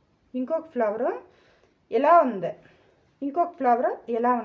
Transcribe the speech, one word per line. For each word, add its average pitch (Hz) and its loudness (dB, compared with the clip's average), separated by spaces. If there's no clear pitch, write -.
ఇంకొక 320 -6
ఫ్లవర్ 226 -2
ఇలా 294 6
ఉంది, 185 -6
ఇంకొక 339 -2
ఫ్లవర్ 254 2
ఇలా 247 0